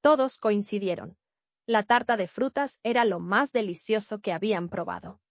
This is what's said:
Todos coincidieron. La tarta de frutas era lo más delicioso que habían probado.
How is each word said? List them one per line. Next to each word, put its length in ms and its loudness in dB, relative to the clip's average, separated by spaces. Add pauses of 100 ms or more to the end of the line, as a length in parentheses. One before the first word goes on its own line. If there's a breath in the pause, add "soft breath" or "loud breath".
Todos 380 4
coincidieron. 760 -2 (500)
La 160 2
tarta 340 2
de 120 -2
frutas 560 -4
era 200 2
lo 160 0
más 300 0
delicioso 680 -2
que 120 -4
habían 360 -2
probado. 520 -8 (100)